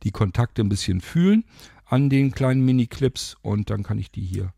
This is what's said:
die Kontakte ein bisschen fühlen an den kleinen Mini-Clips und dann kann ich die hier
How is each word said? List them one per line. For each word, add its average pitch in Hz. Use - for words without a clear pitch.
die 107
Kontakte 110
ein 107
bisschen 98
fühlen 196
an 135
den 135
kleinen 131
Mini-Clips 127
und 104
dann 104
kann 107
ich 98
die -
hier 92